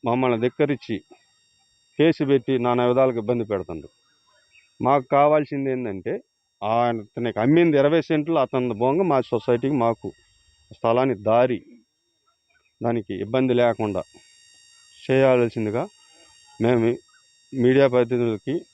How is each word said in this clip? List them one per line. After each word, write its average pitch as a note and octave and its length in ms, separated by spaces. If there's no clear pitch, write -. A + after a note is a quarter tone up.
మమ్మల్ని B2 360
ధిక్కరించి B2 560
కేసు D#3 240
పెట్టి C#3 360
నానా B2 260
విధాలకు B2 320
ఇబ్బంది A#2 260
పెడుతుండ్రు. F2+ 460
మాకు C3 300
కావాల్సింది C#3+ 600
ఏంటంటే, A2+ 420
ఆయన, A#2 360
అతనికి A2 400
అమ్మింది D3+ 380
ఇరవై D3 240
సెంట్లు, D#3 380
అతని B2+ 340
భోంగ C3 280
మా D3+ 200
సొసైటీకి, B2 540
మాకు A#2 360
స్థలానికి A#2+ 480
దారి, A#2 380
దానికి A#2 380
ఇబ్బంది B2+ 320
లేకుండా A2 500
చేయాల్సిందిగా B2 760
మేము A#2 340
మీడియా C3 340
ప్రతినిధులకి A#2+ 680